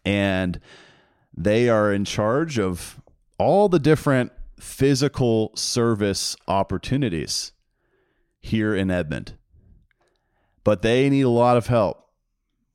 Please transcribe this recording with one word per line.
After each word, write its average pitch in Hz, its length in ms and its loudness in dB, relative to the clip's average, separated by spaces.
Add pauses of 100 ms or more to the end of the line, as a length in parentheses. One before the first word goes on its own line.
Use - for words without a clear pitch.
and 95 560 -2 (760)
they 107 320 2
are 107 240 2
in 101 140 0
charge 131 540 -2
of 92 420 -4 (360)
all 185 300 2
the 175 120 2
different 139 520 2 (280)
physical 127 960 0
service 104 800 -2 (120)
opportunities 98 1040 -4 (880)
here 107 340 -2
in 95 160 -2
Edmond. 76 460 -6 (1300)
But 104 180 2
they 127 280 2
need 139 120 2
a 131 80 2
lot 120 280 4
of 113 100 0
help. 113 380 0 (680)